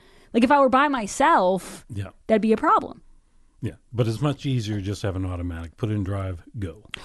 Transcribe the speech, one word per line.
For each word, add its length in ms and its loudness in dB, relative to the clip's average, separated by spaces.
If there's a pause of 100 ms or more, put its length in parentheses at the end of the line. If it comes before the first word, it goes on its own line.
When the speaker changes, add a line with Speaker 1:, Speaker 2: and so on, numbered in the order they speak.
(340)
Speaker 1:
Like, 100 4
if 80 4
I 80 6
were 100 6
by 180 4
myself, 1040 0
Speaker 2:
Yeah. 160 -8 (160)
Speaker 1:
that'd 160 2
be 120 4
a 40 0
problem. 440 0 (600)
Speaker 2:
Yeah, 120 -4 (180)
but 160 0
it's 140 -4
much 240 -4
easier 340 -2
just 220 -6
to 60 -4
have 100 -4
an 80 -4
automatic. 500 -8
Put 140 -6
it 60 -2
in 100 -2
drive, 360 -6 (180)
go. 220 -10 (240)